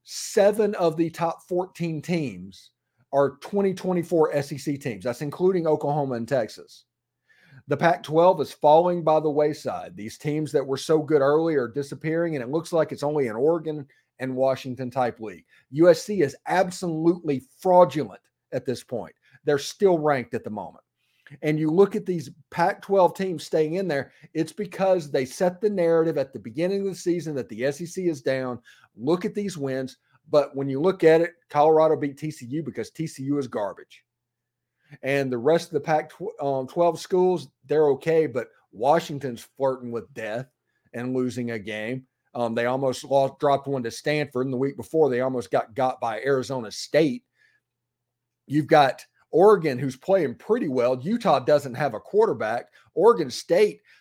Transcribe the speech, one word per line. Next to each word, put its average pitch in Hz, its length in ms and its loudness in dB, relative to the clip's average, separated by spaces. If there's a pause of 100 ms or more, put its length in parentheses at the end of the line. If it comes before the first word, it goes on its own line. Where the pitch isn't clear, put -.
seven 208 720 0
of 170 200 0
the 170 140 0
top 170 340 -4
fourteen 170 580 -6
teams 104 680 -8 (400)
are 139 260 2
twenty 202 360 -2
twenty-four 175 600 0
S 143 180 -2
E 151 60 -8
C 143 200 -6
teams. 110 260 -8
That's 120 180 -6
including 170 460 -2
Oklahoma 147 480 -2
and 113 120 -6
Texas. - 580 -6 (800)
The 143 100 -2
Pac-twelve 170 640 4
is 127 140 -4
falling 170 500 4
by 156 160 4
the 156 100 0
wayside. 135 680 -2
These 104 200 -12
teams 151 360 -4
that 139 120 2
were 135 120 -4
so 156 240 0
good 143 200 2
early 156 340 2
are 123 120 0
disappearing, 156 680 -4
and 127 80 -6
it 117 60 -10
looks 165 220 -4
like 156 220 0
it's 127 100 -8
only 147 240 0
an 107 80 -6
Oregon 151 500 0 (340)
and 131 160 -6
Washington 131 540 -2
type 123 300 -2
league. 98 260 -14 (240)
U 160 200 6
S - 140 4
C 208 180 -2
is 139 140 0 (120)
absolutely 170 960 -2 (160)
fraudulent 156 640 4 (300)
at 127 140 -6
this 123 180 -6
point. 98 320 -10 (280)
They're 147 140 0
still 175 420 2
ranked 143 340 0
at 113 100 -6
the 110 60 -12
moment. 98 340 -12 (580)
And 156 180 0
you 156 100 0
look 196 260 4
at 208 100 -4
these 160 260 -6 (180)
Pac-twelve 190 640 2
teams 185 300 -6
staying 156 320 0
in 190 120 -2
there, 143 240 -4 (220)
it's 156 200 -4
because 185 580 -2
they 139 140 0
set 180 360 -2
the 214 80 0
narrative 165 480 2
at 135 160 -4
the 117 60 -12
beginning 165 420 -4
of 196 60 -4
the 185 80 -6
season 160 400 -4
that 123 140 -6
the 110 140 -8
S 139 160 -2
E 175 60 -10
C 180 220 -4
is 147 140 -2
down. 131 380 -4 (360)
Look 156 280 -2
at 208 120 -6
these 202 220 -6
wins. 131 400 -6 (320)
But 143 260 2
when 139 120 -4
you 135 140 -4
look 185 240 2
at 160 160 8
it, 170 140 -2 (140)
Colorado 156 460 4
beat 139 220 -6
T 156 140 -8
C 131 160 -16
U 151 160 -6
because 120 260 -10
T 160 180 -8
C 139 160 -12
U 143 140 -2
is 135 100 -4
garbage. 104 560 -8 (1000)
And 135 300 0
the 123 60 -4
rest 156 300 2
of - 60 -14
the - 60 0
Pac-, 156 320 -2 (300)
um, 135 260 -4
twelve 170 320 0
schools, 180 480 0 (180)
they're 151 260 2
okay, 160 360 0
but 120 220 -6 (220)
Washington's 135 840 -2
flirting 127 360 -4
with 117 220 -10
death 113 340 -8 (460)
and 123 200 -6
losing 123 380 -4
a 113 80 -6
game. 107 480 -8 (280)
Um, 120 180 -2
they 120 120 0
almost 127 400 -2
lost, 135 340 2
dropped 139 280 2
one 135 160 -4
to 117 60 -4
Stanford, 139 560 -2
and 135 80 -4
the 123 40 -4
week 135 180 -2
before 147 340 2
they 123 120 0
almost 131 280 -4
got 117 260 0
got 131 260 -2
by 113 200 -4
Arizona 127 500 -2
State. 147 520 0 (1200)
You've 147 200 -2
got 143 380 4 (260)
Oregon, 160 480 6
who's 131 160 -6
playing 170 400 0
pretty 220 320 -2
well. 127 320 0
Utah 175 400 2
doesn't 131 340 0
have 127 200 -4
a 104 80 -10
quarterback. 131 640 0 (280)
Oregon 180 360 4
State 196 500 2 (200)